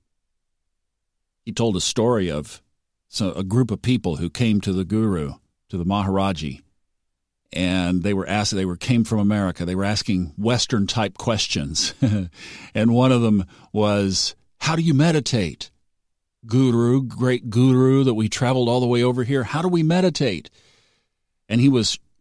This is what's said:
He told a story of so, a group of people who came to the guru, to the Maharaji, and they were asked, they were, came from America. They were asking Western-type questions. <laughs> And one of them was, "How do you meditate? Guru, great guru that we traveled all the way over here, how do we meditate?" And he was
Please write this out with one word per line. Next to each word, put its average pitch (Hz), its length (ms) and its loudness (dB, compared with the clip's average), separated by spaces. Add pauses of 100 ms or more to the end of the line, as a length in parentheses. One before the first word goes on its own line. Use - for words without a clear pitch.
(1400)
He 117 60 -10
told 110 240 0
a 90 60 -2
story 110 500 0
of 73 320 -8 (460)
so, 92 240 -4
a 95 120 -6
group 113 260 0
of - 120 -6
people 101 340 -2
who 85 120 -6
came 107 320 0
to 95 120 -4
the 92 120 -2
guru, 90 500 -2 (340)
to 95 100 -8
the 87 60 -4
Maharaji, 95 760 -2 (920)
and 90 500 0
they 101 100 0
were 95 140 -2
asked, 101 260 -2
they 95 120 -2
were, 90 120 -4
came 117 280 0
from 110 160 -2
America. 101 440 0
They 90 120 -4
were 98 80 -2
asking 98 520 -2
Western-type 110 800 0
questions. - 800 -4 (400)
<laughs> - 400 -20
And 113 180 2
one 127 200 4
of 120 100 4
them 107 220 2 (280)
was, 101 640 0 (240)
"How 160 180 -2
do 165 60 0
you 170 100 2
meditate? 135 800 0 (720)
Guru, 120 580 2
great 123 460 -2
guru 131 560 4
that 127 100 2
we 110 140 0
traveled 123 400 0
all 123 120 2
the 123 60 2
way 120 160 2
over 123 220 0
here, 131 200 -2
how 147 180 -4
do 180 60 0
we 175 140 2
meditate?" 156 680 0 (1000)
And 113 120 2
he 135 80 6
was 123 300 0 (220)